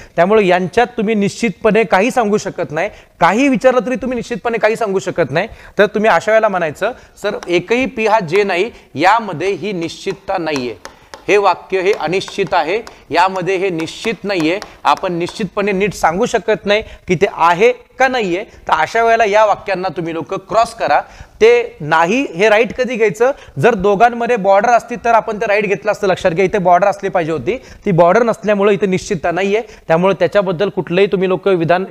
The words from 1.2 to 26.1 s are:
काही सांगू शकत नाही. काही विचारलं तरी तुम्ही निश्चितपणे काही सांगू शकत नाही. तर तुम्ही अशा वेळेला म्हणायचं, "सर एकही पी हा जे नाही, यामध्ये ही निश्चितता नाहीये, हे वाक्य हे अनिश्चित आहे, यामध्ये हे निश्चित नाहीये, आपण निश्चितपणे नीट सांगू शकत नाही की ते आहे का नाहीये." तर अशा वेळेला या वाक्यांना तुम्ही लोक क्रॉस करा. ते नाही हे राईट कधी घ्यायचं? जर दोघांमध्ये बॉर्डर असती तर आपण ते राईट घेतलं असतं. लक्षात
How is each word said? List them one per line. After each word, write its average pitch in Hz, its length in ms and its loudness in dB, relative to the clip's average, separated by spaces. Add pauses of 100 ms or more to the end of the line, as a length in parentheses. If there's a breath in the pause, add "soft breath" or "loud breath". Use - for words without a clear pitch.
काही 214 260 2
सांगू 208 260 0
शकत 170 360 -8
नाही. 170 180 -4 (300 loud breath)
काही 202 280 4
विचारलं 254 380 2
तरी 254 80 -4
तुम्ही 247 220 -6
निश्चितपणे 233 420 -6
काही 220 180 0
सांगू 202 220 -4
शकत 175 320 -4
नाही. 170 180 -4 (300 loud breath)
तर 208 80 6
तुम्ही 214 240 0
अशा 175 220 2
वेळेला 220 160 4
म्हणायचं, 180 440 -2 (300 loud breath)
"सर 202 160 -4 (100)
एकही 180 380 0
पी 220 200 -4
हा 214 140 2
जे 185 220 0
नाही, 196 280 -2 (240 loud breath)
यामध्ये 190 580 0
ही 190 200 -6
निश्चितता 185 640 -6
नाहीये, 139 360 -4 (540 loud breath)
हे 180 80 4
वाक्य 190 440 0
हे 185 120 0
अनिश्चित 185 600 -4
आहे, 180 300 -2 (280 loud breath)
यामध्ये 185 460 -2
हे 190 140 -2
निश्चित 170 540 -6
नाहीये, 185 360 -2 (240 loud breath)
आपण 151 280 0
निश्चितपणे 196 600 -4
नीट 190 220 -2
सांगू 185 320 0
शकत 214 400 -2
नाही 202 160 0
की - 320 -6
ते 170 180 2
आहे 175 400 2
का - 360 -2
नाहीये." 214 360 -2 (240 loud breath)
तर - 40 -2
अशा 160 320 2
वेळेला 226 200 4
या 208 200 4
वाक्यांना 190 440 -2
तुम्ही 165 260 -6
लोक 160 200 -8
क्रॉस 208 400 -2
करा. 160 260 0 (400 loud breath)
ते 233 400 4
नाही 170 540 2
हे 190 140 2
राईट 214 240 2
कधी 254 240 -4
घ्यायचं? 226 340 0 (280 loud breath)
जर 226 160 4
दोघांमध्ये 233 640 2
बॉर्डर 196 320 2
असती 240 280 0
तर 233 180 0
आपण 220 220 0
ते 226 100 -4
राईट 220 200 0
घेतलं 202 260 -2
असतं. 202 140 -4
लक्षात 185 240 0